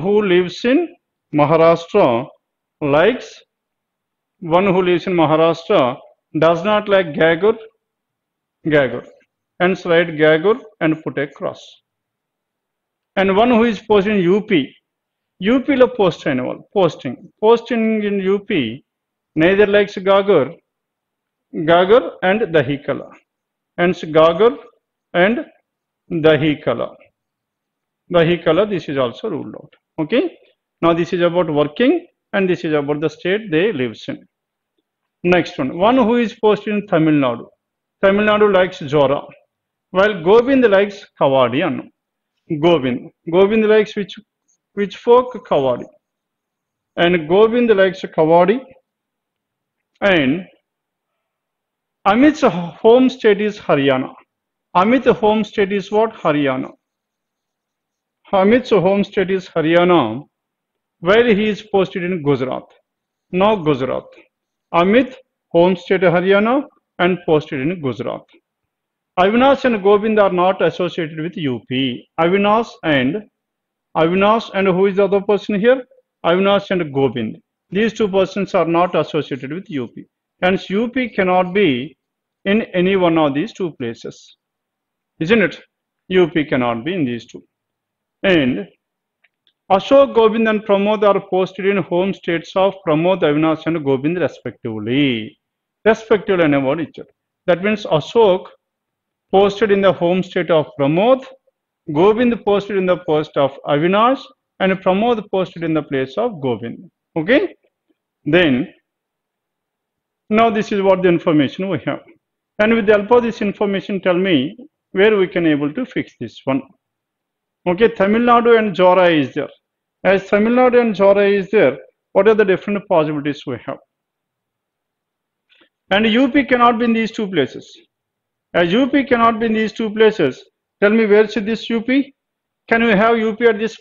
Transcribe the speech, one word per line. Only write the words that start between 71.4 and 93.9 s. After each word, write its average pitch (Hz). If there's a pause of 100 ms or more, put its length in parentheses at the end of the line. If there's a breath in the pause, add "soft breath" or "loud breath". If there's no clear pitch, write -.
P. 127 (100)
Avinash 202 (140)
and, 147 (800)
Avinash 196
and 196
who 190
is 190
the 202
other 190
person 202
here? 254 (420)
Avinash 196
and 170
Govind. 127 (320)
These 214
two 220
persons 190
are 165
not 175
associated 147
with 190
U 131
P. - (360)
Hence 185
U 226
P 254
cannot 180
be 156 (500)
in 208 (100)
any 185
one 170
of 143
these 175
two 175
places. - (800)
Isn't 190
it? - (500)
U 180
P 151
cannot 120
be 170
in 156
these 120
two. - (800)
And 175 (1040)
Ashok, 240
Govind 226
and 214
Pramod 202
are 196
posted 185
in 202
home 180
states -
of 190 (120)
Pramod, 170
Avinash 156
and 160
Govind 139